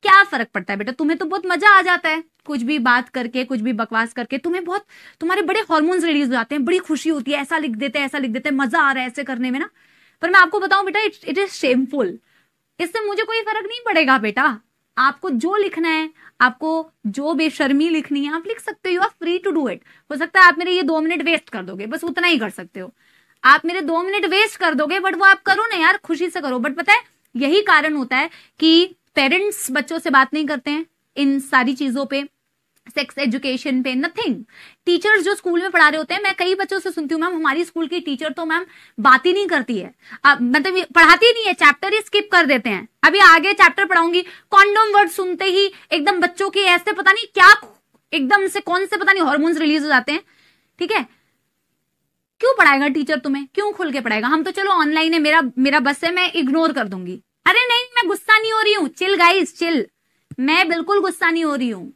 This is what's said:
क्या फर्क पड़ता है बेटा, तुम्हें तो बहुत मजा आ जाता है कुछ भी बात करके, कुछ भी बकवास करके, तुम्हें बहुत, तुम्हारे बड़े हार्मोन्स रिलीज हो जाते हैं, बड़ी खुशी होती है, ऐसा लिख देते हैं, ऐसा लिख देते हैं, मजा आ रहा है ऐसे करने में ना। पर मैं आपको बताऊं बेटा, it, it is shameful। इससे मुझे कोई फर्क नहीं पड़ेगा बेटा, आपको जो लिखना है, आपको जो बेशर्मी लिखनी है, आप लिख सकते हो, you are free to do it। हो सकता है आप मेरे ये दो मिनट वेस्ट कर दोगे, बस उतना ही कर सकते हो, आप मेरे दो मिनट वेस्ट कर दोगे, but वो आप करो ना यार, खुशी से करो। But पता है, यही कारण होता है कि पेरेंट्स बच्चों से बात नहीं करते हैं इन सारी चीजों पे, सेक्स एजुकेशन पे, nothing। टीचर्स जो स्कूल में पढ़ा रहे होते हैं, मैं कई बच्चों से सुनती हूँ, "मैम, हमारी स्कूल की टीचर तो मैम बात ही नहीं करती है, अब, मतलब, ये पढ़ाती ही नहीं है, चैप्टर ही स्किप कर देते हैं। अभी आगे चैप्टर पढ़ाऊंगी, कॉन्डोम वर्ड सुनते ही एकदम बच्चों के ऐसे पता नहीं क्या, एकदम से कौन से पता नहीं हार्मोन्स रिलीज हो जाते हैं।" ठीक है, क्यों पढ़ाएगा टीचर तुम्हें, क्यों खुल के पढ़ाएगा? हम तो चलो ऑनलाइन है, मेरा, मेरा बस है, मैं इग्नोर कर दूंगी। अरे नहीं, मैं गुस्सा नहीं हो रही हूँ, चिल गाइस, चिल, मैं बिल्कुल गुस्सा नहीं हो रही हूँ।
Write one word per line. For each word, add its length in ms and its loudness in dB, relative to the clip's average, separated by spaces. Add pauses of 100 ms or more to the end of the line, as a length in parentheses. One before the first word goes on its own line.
क्या 220 6
फर्क 240 -4
पड़ता 260 -8
है 40 -6
बेटा, 140 -6
तुम्हें 280 -2
तो 60 -6
बहुत 200 -6
मजा 240 2
आ 120 8
जाता 280 0
है 140 -4 (220)
कुछ 160 -6
भी 180 -2
बात 300 0
करके, 360 -6
कुछ 140 -6
भी 140 -2
बकवास 400 -4
करके, 240 -8
तुम्हें 280 -6
बहुत, 200 -6 (340)
तुम्हारे 220 -2
बड़े 180 -2
हार्मोन्स 440 0
रिलीज 240 0
हो 60 -2
जाते 220 -4
हैं, 100 -2
बड़ी 120 0
खुशी 320 -4
होती 220 -4
है, 60 -2
ऐसा 200 -4
लिख 140 -4
देते 280 -4
हैं, 60 -2
ऐसा 120 -6
लिख 140 -4
देते 180 -6
हैं, 60 -2
मजा 240 0
आ 120 2
रहा 120 -2
है 60 -6
ऐसे 140 -10
करने 280 -6
में 80 -4
ना। 100 -6 (520)
पर 80 -2
मैं 100 6
आपको 200 4
बताऊं 260 0
बेटा, 140 -2
it, 140 -2
it 240 -8
is 120 -2
shameful। 640 -2 (680)
इससे 260 -6
मुझे 180 -4
कोई 180 -4
फर्क 260 -6
नहीं 180 -12
पड़ेगा 320 -2
बेटा, 420 -4 (380)
आपको 320 -4
जो 260 -4
लिखना 340 -4
है, 200 -4 (320)
आपको 500 -2 (160)
जो 260 -4
बेशर्मी 560 0
लिखनी 360 -4
है, 80 -6
आप 140 -8
लिख 120 -10
सकते 340 -8
हो, 100 0
you 80 -2
are 120 -18
free 240 -4
to 100 -2
do 140 -2
it। 80 -10 (320)
हो 40 -8
सकता 240 -2
है 60 10
आप 120 6
मेरे 140 -4
ये 120 0
दो 180 0
मिनट 200 -4
वेस्ट 280 -2
कर 140 -10
दोगे, 220 -12
बस 180 -10
उतना 240 -2
ही 120 2
कर 100 -6
सकते 300 -18
हो, 140 -16 (500)
आप 220 6
मेरे 160 -4
दो 220 -2
मिनट 220 -2
वेस्ट 340 0
कर 140 0
दोगे, 260 -2
but 160 -2
वो 100 2
आप 160 6
करो 240 0
ना 100 -4
यार, 220 2
खुशी 320 -6
से 120 -8
करो। 180 -4
But 180 -4
पता 160 4
है, 80 2 (340)
यही 260 0
कारण 320 2
होता 240 -4
है 120 -2 (300)
कि 360 4 (200)
पेरेंट्स 560 -2
बच्चों 280 -4
से 100 -6
बात 240 2
नहीं 120 -2
करते 260 -6
हैं 140 -4 (320)
इन 220 0
सारी 340 0
चीजों 320 -4
पे, 240 -6 (680)
सेक्स 220 -6
एजुकेशन 640 -4
पे, 140 -4
nothing। 400 -4 (500)
टीचर्स 380 2
जो 120 0
स्कूल 260 -2
में 100 -4
पढ़ा 180 6
रहे 80 -4
होते 160 -6
हैं, 80 -4
मैं 140 -2
कई 200 -2
बच्चों 240 -4
से 120 -8
सुनती 240 -6
हूँ, 60 -2
"मैम, 120 -2
हमारी 300 -2
स्कूल 240 -6
की 120 -6
टीचर 320 -6
तो 140 -8
मैम 200 -4 (340)
बात 260 4
ही 80 2
नहीं 140 -2
करती 300 -2
है, 180 -12 (280)
अब, 180 4
मतलब, 360 0
ये 180 -4
पढ़ाती 300 6
ही 60 8
नहीं 140 0
है, 80 0
चैप्टर 400 2
ही 80 0
स्किप 300 -4
कर 140 4
देते 240 0
हैं। 180 -6 (160)
अभी 160 6
आगे 340 8
चैप्टर 320 4
पढ़ाऊंगी, 360 2 (280)
कॉन्डोम 380 6
वर्ड 220 4
सुनते 360 -4
ही 260 2 (200)
एकदम 280 0
बच्चों 300 -2
के 100 -4
ऐसे 340 2
पता 180 2
नहीं 220 0
क्या, 460 6 (340)
एकदम 340 0
से 120 -4
कौन 260 -2
से 120 -4
पता 160 4
नहीं 100 2
हार्मोन्स 340 0
रिलीज 260 0
हो 40 -4
जाते 240 0
हैं।" 100 -4 (580)
ठीक 120 -4
है, 280 -4 (1200)
क्यों 180 2
पढ़ाएगा 300 4
टीचर 320 -2
तुम्हें, 340 -6
क्यों 180 -4
खुल 200 -6
के 100 -6
पढ़ाएगा? 260 -4
हम 160 0
तो 80 -6
चलो 200 -2
ऑनलाइन 420 0
है, 60 2
मेरा, 220 2 (160)
मेरा 220 2
बस 240 -2
है, 80 -2
मैं 200 -2
इग्नोर 420 0
कर 140 -4
दूंगी। 360 -12 (220)
अरे 140 2
नहीं, 240 0 (120)
मैं 120 0
गुस्सा 320 0
नहीं 140 -4
हो 80 0
रही 120 0
हूँ, 140 -2
चिल 280 -4
गाइस, 420 2
चिल, 300 -2 (520)
मैं 300 0
बिल्कुल 300 0
गुस्सा 320 -2
नहीं 120 -2
हो 120 -2
रही 140 -4
हूँ। 260 -12